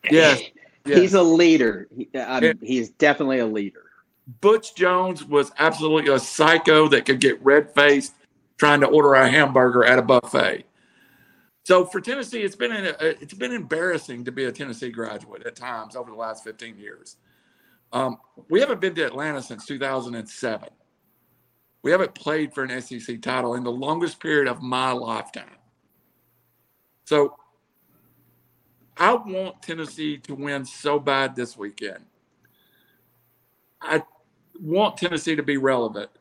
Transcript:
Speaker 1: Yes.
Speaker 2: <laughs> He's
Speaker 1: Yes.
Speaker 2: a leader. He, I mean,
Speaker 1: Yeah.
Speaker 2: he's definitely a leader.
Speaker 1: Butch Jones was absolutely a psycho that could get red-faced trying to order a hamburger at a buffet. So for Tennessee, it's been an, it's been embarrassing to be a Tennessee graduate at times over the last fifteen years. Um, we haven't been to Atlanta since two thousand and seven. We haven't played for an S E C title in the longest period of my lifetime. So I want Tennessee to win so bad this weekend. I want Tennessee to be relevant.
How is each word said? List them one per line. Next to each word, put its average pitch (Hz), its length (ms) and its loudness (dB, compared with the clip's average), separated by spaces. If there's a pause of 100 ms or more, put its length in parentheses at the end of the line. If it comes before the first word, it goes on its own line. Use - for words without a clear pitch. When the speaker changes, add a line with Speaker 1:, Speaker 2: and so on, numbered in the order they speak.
Speaker 1:
Yes. 151 360 6
Speaker 2:
<laughs> - 60 -20 (340)
He's 143 120 2
Speaker 1:
Yes. 185 160 4
Speaker 2:
a 185 100 6
leader. 160 720 4
He, 123 180 -12
I 127 260 -6
mean, 156 220 0
Speaker 1:
Yeah. 107 60 -16
Speaker 2:
he's 120 240 -4
definitely 143 480 0
a 113 80 -2
leader. 104 380 -8 (560)
Speaker 1:
Butch 220 340 2
Jones 180 500 0
was 143 320 0
absolutely 156 560 2
a 135 60 2
psycho 156 720 4
that 143 160 2
could 135 140 0
get 131 240 2
red-faced 143 720 4 (440)
trying 147 240 4
to 139 60 2
order 143 280 6
a 131 120 6
hamburger 127 560 4
at 123 140 6
a 123 60 2
buffet. 123 600 0 (1000)
So 180 220 4
for 190 140 -8
Tennessee, 240 420 -8
it's 196 140 -6
been 240 160 -4
an, 196 280 -6
it's 156 340 -6
been 240 180 -8
embarrassing 165 760 -6
to 127 60 -10
be 131 140 -6
a 120 60 -6
Tennessee 123 400 -12
graduate 113 560 -14
at 117 80 -16
times 117 400 -14
over 120 160 -16
the 107 60 -20
last 110 260 -12
fifteen 110 340 -18
years. - 400 -20 (760)
Um, 123 260 -4 (320)
we 175 100 2
haven't 254 200 0
been 170 160 -4
to 160 100 -4
Atlanta 139 360 -8
since 113 240 -18
two 143 140 -12
thousand 131 340 -6
and 113 160 -14
seven. 110 400 -10 (1120)
We 135 80 -4
haven't 180 240 0
played 151 400 -6
for 135 100 -6
an 127 60 -8
S 127 220 -12
E 123 80 -12
C 117 180 -12
title 123 380 -6
in 123 80 -8
the 120 80 -6
longest 156 480 -6
period 151 280 0
of 120 140 -6
my 127 300 -4
lifetime. 113 680 -10 (1500)
So 143 300 0 (1600)
I 190 160 4
want 190 480 -8
Tennessee 156 580 -10
to 143 160 -16
win 139 280 -8
so 147 360 -4
bad 135 360 -2
this 120 220 -10
weekend. 101 480 -14 (1800)
I - 200 -2 (600)
want 156 360 -2
Tennessee 165 380 -4
to 147 80 -6
be 139 140 -4
relevant. 120 520 -2 (120)